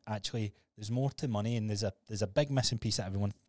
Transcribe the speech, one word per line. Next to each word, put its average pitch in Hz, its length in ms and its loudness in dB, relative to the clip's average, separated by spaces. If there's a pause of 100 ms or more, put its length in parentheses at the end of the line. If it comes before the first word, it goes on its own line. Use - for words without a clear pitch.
"Actually, 107 440 -2 (240)
there's 107 160 -10
more 131 200 2
to - 160 -4
money, 113 300 0
and 107 120 0
there's 104 140 0
a, 101 100 0 (140)
there's 104 160 -4
a 98 40 0
big 143 220 2
missing 127 300 2
piece - 180 0
that 101 80 -2
everyone 101 280 0 (160)